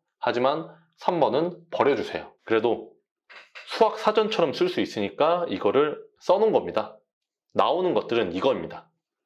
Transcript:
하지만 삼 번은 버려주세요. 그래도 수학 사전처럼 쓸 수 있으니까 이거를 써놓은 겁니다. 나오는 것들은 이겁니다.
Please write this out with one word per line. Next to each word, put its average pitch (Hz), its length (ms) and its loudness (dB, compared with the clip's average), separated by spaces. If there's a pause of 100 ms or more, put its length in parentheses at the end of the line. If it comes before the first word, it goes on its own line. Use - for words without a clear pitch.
(180)
하지만 131 520 -2 (260)
삼 180 240 0
번은 143 500 0
버려주세요. 110 600 -2 (120)
그래도 113 480 0 (760)
수학 - 320 2
사전처럼 208 560 0
쓸 180 140 0
수 180 120 -4
있으니까 139 680 -2
이거를 123 540 0 (180)
써놓은 202 320 2
겁니다. 113 460 -2 (540)
나오는 160 400 2
것들은 107 400 0
이겁니다. 90 560 -4 (380)